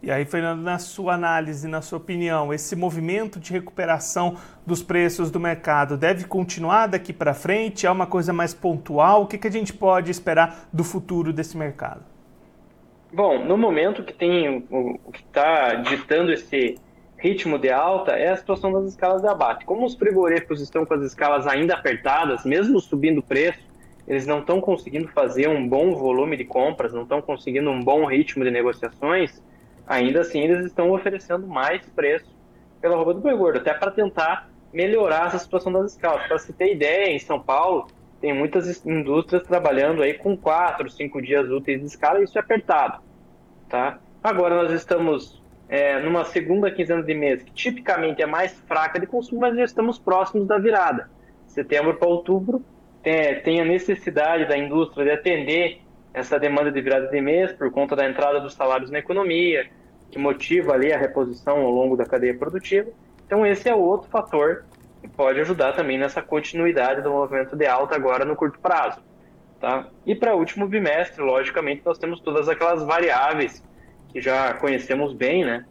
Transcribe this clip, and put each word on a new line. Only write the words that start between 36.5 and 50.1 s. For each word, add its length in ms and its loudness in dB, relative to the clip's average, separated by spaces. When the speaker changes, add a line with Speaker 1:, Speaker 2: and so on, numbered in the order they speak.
Speaker 2:
ter 220 2
ideia, 360 0
em 60 -2
São 220 -4
Paulo, 480 0
tem 100 0
muitas 360 0
is-, 180 -8
indústrias 560 0
trabalhando 640 2
aí 100 2
com 240 -2
quatro, 540 0
cinco 280 -8
dias 300 0
úteis 300 -2
de 80 -10
escala, 320 0
e 60 4
isso 120 -6
é 40 -2
apertado, 580 0
tá? 300 -2
Agora 380 2
nós 100 0
estamos, 680 -2
é, 340 0
numa 220 0
segunda 460 0
quinzena 320 -2
de 140 -2
mês, 260 0
que 100 -20
tipicamente 720 -4
é 60 0
mais 400 -4
fraca 320 -2
de 80 -6
consumo, 340 -6
mas 160 0
já 60 2
estamos 340 -2
próximos 480 0